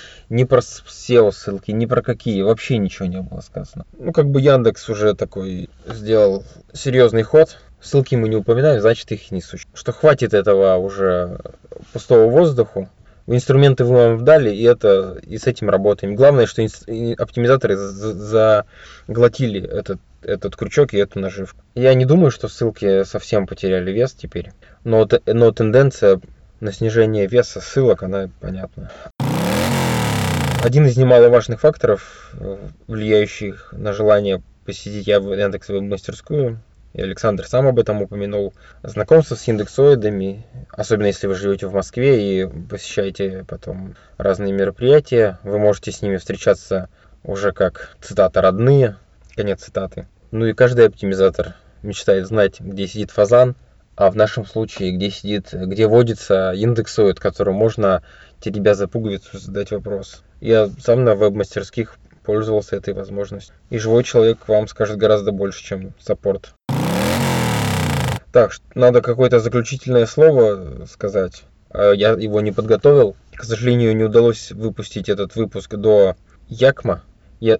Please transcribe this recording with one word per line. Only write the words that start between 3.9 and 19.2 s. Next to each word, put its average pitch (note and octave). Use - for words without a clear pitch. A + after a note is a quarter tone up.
Ну, E3
как D3
бы C#3
Яндекс B2+
уже G#2
такой F#2+
сделал G#2+
серьезный B2
ход. -
Ссылки C3+
мы A2+
не A2
упоминаем, A#2
значит, A#2
их -
не F#2
существует. -
Что -
хватит C3+
этого G2
уже F#2
пустого A2+
воздуху. B2
Инструменты C3
вы B2
вам A#2
дали, C#3
и G#2+
это, G2
и -
с -
этим A2
работаем. G2
Главное, C3+
что -
инс-, -
и A#2
оптимизаторы A#2+
з-, G2
з-, G#2+
заглотили A#2